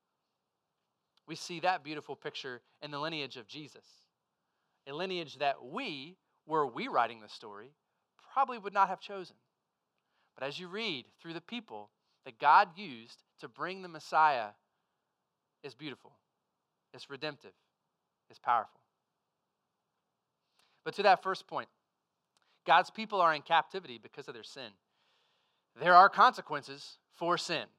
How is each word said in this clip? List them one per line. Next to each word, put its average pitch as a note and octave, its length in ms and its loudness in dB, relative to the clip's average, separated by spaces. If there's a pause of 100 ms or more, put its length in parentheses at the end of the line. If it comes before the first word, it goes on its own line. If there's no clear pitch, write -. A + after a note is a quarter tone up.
(1300)
We D#3 80 -12
see E3 260 -10
that F3 220 0
beautiful D3 320 -10
picture C3 480 -12 (200)
in D3 80 -12
the C#3+ 100 -10
lineage D3 360 -8
of A#2 100 -16
Jesus, - 580 -20 (800)
a C#3 60 -12
lineage E3+ 440 -6
that C3+ 280 -2
we, E3 540 -10 (260)
were D3+ 220 0
we F3 220 -8
writing A#2 320 0
the G#2+ 80 -20
story, A2 460 -18 (420)
probably B3+ 420 -4
would G3 160 -10
not G3 140 4
have F#3+ 120 -6
chosen. F#3+ 360 -14 (1000)
But B2+ 100 -10
as C#3 140 -8
you F3+ 100 -12
read F3+ 500 -6
through E3 160 -14
the E3+ 60 -12
people A#2 500 -14 (340)
that A#2 140 -18
God E3 400 6
used A#2+ 460 -14 (140)
to D3+ 100 -14
bring E3+ 340 -10
the F3+ 60 -14
Messiah, D3+ 640 2 (1080)
is C3+ 120 -14
beautiful, C3 440 -16 (760)
it's B2+ 160 -18
redemptive, C#3 440 -12 (760)
it's - 80 -20
powerful. A#2+ 420 -2 (2000)
But D#3+ 100 -8
to G3+ 80 -2
that G3 200 6
first F#3+ 240 -4
point, C3 220 -8 (960)
God's F3 260 4
people G#3+ 300 -2
are E3 140 6
in D3 80 -6
captivity D#3+ 560 0
because A#2+ 300 -18
of C#3 60 -14
their A2+ 80 -16
sin. A2+ 300 -16 (1040)
There E3+ 180 6
are F#3 140 12
consequences E3+ 880 0 (160)
for E3+ 240 0
sin. C#3+ 300 -6 (100)